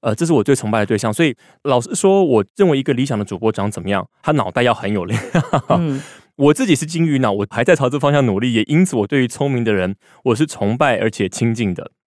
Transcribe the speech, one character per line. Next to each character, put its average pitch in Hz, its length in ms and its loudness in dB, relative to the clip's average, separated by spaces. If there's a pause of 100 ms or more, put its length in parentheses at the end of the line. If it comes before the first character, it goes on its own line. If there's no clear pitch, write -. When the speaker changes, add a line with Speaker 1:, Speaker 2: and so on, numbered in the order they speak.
Speaker 1:
呃， 113 120 -2
这 165 120 -4
是 165 80 0
我 113 100 4
最 139 100 2
崇 113 160 -2
拜 110 100 0
的 104 60 0
对 107 120 0
象。 110 160 -2
所 165 120 0
以， 135 80 0 (300)
老 131 160 2
实 - 160 -6
说， 196 260 2
我 120 240 2 (120)
认 196 100 2
为 147 100 2
一 135 60 -2
个 143 100 0
理 127 120 -2
想 131 120 -4
的 104 60 -2
主 95 160 -10
播 110 100 0
长 104 220 -2
怎 95 100 -10
么 82 60 -10
样， 95 180 0 (160)
他 151 120 0
脑 98 180 0
袋 127 100 0
要 120 120 4
很 104 180 -6
有 95 140 -2
料。 110 120 -4 (520)
Speaker 2:
嗯。 151 320 0 (180)
Speaker 1:
<laughs> - 160 -20
我 143 180 4
自 254 120 -2
己 175 100 2
是 156 100 -2
金 165 200 0
鱼 143 140 2
脑， 117 120 2
我 101 180 -2
还 117 140 0
在 180 100 4
朝 139 160 2
这 143 80 -2
方 143 140 0
向 143 140 4
努 101 160 0
力， 123 100 0
也 113 120 2
因 170 220 2
此 135 120 -2
我 101 100 0
对 139 160 0
于 123 40 0
聪 143 220 -4
明 123 140 -2
的 110 100 0
人， 95 220 -2 (300)
我 120 100 2
是 147 100 0
崇 110 320 -2
拜 139 200 2
而 107 120 0
且 98 200 -2
亲 117 260 -2
近 104 180 -2
的。 - 180 -12 (160)